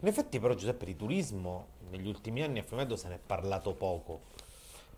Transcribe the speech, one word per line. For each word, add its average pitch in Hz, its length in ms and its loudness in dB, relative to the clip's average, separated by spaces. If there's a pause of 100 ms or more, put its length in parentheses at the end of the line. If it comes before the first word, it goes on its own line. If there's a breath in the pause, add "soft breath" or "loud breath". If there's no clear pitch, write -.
In 185 80 4
effetti 214 320 4
però, 123 140 8
Giuseppe, 98 300 0
di 90 120 -4
turismo 92 680 0 (240)
negli 95 180 -4
ultimi 113 340 -2
anni 139 160 0
a 101 60 0
Fiumefreddo 120 320 0
se - 100 -8
ne 87 80 -4
è 87 100 -8
parlato 95 500 2
poco. 85 600 -2 (640 loud breath)